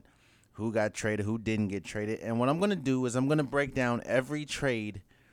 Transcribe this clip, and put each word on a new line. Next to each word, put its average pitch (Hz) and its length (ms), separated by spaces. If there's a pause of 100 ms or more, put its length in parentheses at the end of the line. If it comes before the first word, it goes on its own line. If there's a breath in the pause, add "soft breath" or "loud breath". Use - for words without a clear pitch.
(540 soft breath)
who 110 180
got 107 220
traded, 104 320
who 110 120
didn't 107 320
get 95 140
traded. 107 380
And 113 180
what 123 80
I'm 160 140
gonna 208 160
do 131 280
is 120 100
I'm 131 120
gonna 151 160
break 139 300
down 123 320
every 135 400
trade 113 560 (320 soft breath)